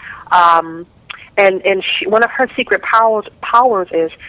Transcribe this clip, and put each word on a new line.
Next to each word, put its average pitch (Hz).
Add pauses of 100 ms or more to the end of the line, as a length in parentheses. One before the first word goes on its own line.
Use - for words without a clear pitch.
(320)
Um, 170 (520)
and, 190
and 190
she, -
one 214
of 226
her 254
secret 208
powers, 226 (160)
powers 233
is 165 (180)